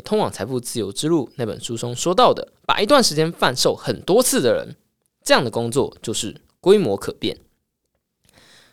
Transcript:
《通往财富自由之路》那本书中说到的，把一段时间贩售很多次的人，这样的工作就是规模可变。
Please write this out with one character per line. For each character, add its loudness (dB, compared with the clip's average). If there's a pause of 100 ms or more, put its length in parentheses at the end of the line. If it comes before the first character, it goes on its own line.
《通 -4
往 -2
财 -8
富 -4
自 -6
由 -6
之 -6
路》 0 (100)
那 -6
本 -8
书 -8
中 -8
说 -2
到 6
的， -8 (100)
把 0
一 0
段 6
时 0
间 0
贩 0
售 0
很 -6
多 4
次 0
的 2
人， -6 (480)
这 2
样 2
的 -4
工 -4
作 -2
就 -8
是 -8 (220)
规 6
模 0
可 -8
变。 -6 (1400)